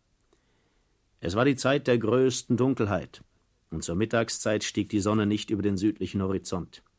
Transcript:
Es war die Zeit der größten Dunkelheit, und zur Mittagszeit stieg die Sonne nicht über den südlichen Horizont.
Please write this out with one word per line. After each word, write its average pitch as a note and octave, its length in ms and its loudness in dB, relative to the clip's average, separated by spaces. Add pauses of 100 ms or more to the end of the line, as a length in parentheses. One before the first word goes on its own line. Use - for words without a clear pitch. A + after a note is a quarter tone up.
(1200)
Es F2 160 -2
war A#2+ 80 4
die C#3 120 2
Zeit C3 300 0
der B2 120 4
größten B2 580 2
Dunkelheit, G#2+ 680 0 (480)
und D#2+ 120 -6
zur E2+ 140 -4
Mittagszeit A2 680 0
stieg - 260 -2
die G#2 100 0
Sonne G#2 260 2
nicht G#2 240 -2
über G2 120 -2
den G2+ 140 0
südlichen G2 460 -2
Horizont. F#2+ 600 -6 (160)